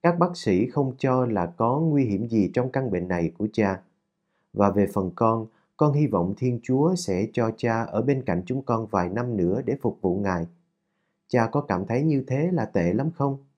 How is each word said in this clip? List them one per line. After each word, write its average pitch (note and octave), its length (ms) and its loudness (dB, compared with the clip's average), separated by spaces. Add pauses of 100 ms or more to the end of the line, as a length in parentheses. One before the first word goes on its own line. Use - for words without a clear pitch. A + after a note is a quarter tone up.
các F3 160 2
bác F3 180 2
sĩ G2+ 300 2
không C3 320 -2
cho B2+ 280 0
là G2 200 -2
có A#2 340 -2
nguy D3 240 2
hiểm G#2+ 240 -2
gì A2 260 2
trong B2+ 160 0
căn C3 200 -2
bệnh F2+ 180 -2
này E2+ 300 -2
của G#2+ 140 -2
cha. F#2+ 280 0 (720)
Và G2+ 180 2
về G2 220 2
phần F#2+ 240 -2
con, A2+ 300 2 (300)
con D3+ 160 4
hy D3 140 2
vọng G2 300 0
Thiên B2 260 -2
Chúa D3 320 2
sẽ G2+ 380 -2
cho A2+ 240 0
cha A2+ 260 -2
ở A2 200 -2
bên C3 200 0
cạnh F2 240 -2
chúng C3 160 -4
con A2+ 240 -2
vài F#2 220 0
năm A#2 280 -4
nữa F#2+ 280 2
để B2+ 160 -2
phục A2 200 -2
vụ F2+ 160 0
Ngài. F#2 300 -2 (840)
Cha A#2 180 2
có C#3+ 140 -2
cảm F#2+ 260 -4
thấy A#2+ 160 0
như C#3+ 240 0
thế C#3+ 260 0
là C#3+ 120 0
tệ F2 280 0
lắm C#3 180 0
không? C#3 280 -2 (200)